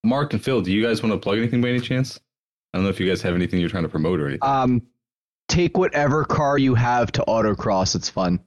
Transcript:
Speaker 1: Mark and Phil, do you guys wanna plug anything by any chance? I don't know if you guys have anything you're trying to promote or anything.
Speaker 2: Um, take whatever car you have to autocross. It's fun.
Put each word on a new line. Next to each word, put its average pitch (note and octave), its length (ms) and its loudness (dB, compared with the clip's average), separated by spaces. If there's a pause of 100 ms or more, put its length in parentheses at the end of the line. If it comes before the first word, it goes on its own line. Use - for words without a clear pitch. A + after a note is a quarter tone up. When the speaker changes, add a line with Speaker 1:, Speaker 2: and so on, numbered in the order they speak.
Speaker 1:
Mark C3+ 300 0
and - 100 -4
Phil, C3 160 0
do F2+ 100 -2
you G#2 140 2
guys A2+ 180 0
wanna A2 140 0
plug G2+ 220 -2
anything A#2+ 240 0
by B2 80 0
any B2 100 0
chance? C3 400 -4 (540)
I F2 40 -2
don't F#2 60 2
know G2 60 2
if F#2+ 100 -4
you F#2 80 0
guys F2+ 140 0
have F2+ 120 -2
anything F2+ 240 0
you're E2+ 120 0
trying F2 140 -4
to D2+ 40 -4
promote D#2 320 -2
or D2 60 -2
anything. C#2 200 -4
Speaker 2:
Um, B2+ 360 2 (680)
take E3+ 300 0
whatever D3 480 2
car C#3+ 320 2
you C3+ 160 4
have A#2+ 380 2
to - 100 -2
autocross. G#2+ 720 0
It's F2 160 -4
fun. F2+ 360 -2